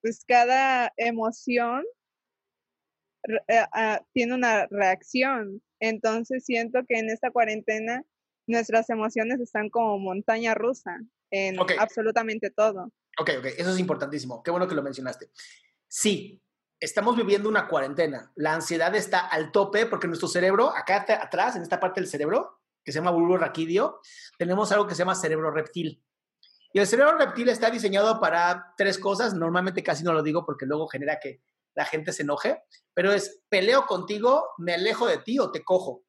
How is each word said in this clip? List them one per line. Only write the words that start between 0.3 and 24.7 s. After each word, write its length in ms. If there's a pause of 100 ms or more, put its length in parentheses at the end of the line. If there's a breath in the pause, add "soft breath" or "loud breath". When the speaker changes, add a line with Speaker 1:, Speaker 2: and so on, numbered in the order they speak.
Speaker 1:
emoción 840 (1400)
re-, 240
eh, 260
ah, 280 (120)
tiene 220
una 320
reacción. 960 (180)
Entonces, 680
siento 420
que 120
en 100
esta 220
cuarentena 720 (440)
nuestras 420
emociones 500
están 300
como 300
montaña 560
rusa 420 (340)
en 280
Speaker 2:
Ok. 200
Speaker 1:
absolutamente 720
todo. 400 (280)
Speaker 2:
Ok, 200
ok, 60 (120)
eso 140
es 80
importantísimo. 640
Qué 80
bueno 160
que 80
lo 80
mencionaste. 480 (560 loud breath)
Sí, 540 (380)
estamos 360
viviendo 340
una 180
cuarentena. 680
La 180
ansiedad 400
está 260
al 320
tope 360
porque 200
nuestro 200
cerebro, 480
acá 220
at-, 260
atrás, 320
en 80
esta 160
parte 220
del 80
cerebro, 520 (220)
que 80
se 80
llama 120
bulbo 260
raquídeo, 640 (380 loud breath)
tenemos 340